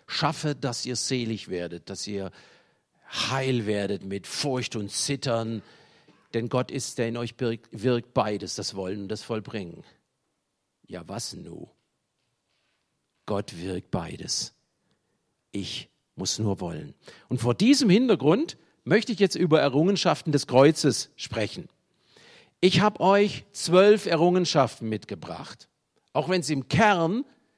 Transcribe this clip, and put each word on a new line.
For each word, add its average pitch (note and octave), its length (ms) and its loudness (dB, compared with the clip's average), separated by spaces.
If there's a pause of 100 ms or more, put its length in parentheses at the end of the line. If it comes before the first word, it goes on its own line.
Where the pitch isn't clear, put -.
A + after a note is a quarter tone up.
"Schaffe, D3 500 -4
dass B2+ 280 -6
ihr B2 120 -6
selig A2+ 520 -4
werdet, F2 420 -8
dass G2 160 -10
ihr G2 260 -8 (760)
heil C3 580 -2
werdet G2+ 380 -2
mit F#2+ 220 -8
Furcht B2+ 480 -4
und G#2 160 -6
Zittern. A2+ 720 -4 (720)
Denn A#2 140 -2
Gott B2+ 220 -2
ist, - 280 -8
der A#2 100 -2
in A#2 100 -6
euch A#2 180 -8
birgt, A#2 340 -4
wirkt A#2+ 440 -2
beides, G#2 420 -2
das G#2 180 -8
Wollen G2 280 -8
und G2 60 -12
das G#2 140 -8
Vollbringen." G2 600 -10 (1000)
Ja, F2 200 -14
was - 280 -10
nu? - 340 -14 (1600)
Gott G2+ 320 -6
wirkt F2+ 340 -8
beides. E2+ 640 -6 (960)
Ich - 380 -8 (260)
muss - 240 -6
nur G2+ 200 -2
wollen. D#2+ 340 -8 (340)
Und C3 120 -4
vor A#2 140 2
diesem C4 340 4
Hintergrund G#3+ 720 4 (260)
möchte A3 280 2
ich F3+ 60 -4
jetzt G3 180 2
über D#3+ 240 4
Errungenschaften D#3 720 2
des C#3+ 140 0
Kreuzes C#3 680 4
sprechen. - 520 -6 (920)
Ich F#3 200 6
hab G#3 200 2
euch G3+ 520 4
zwölf G3 540 6
Errungenschaften E3 840 2
mitgebracht. F2 800 -10 (440)
Auch C#3+ 160 -2
wenn's F3 220 -2
im C3+ 180 -4
Kern G3 560 4 (340)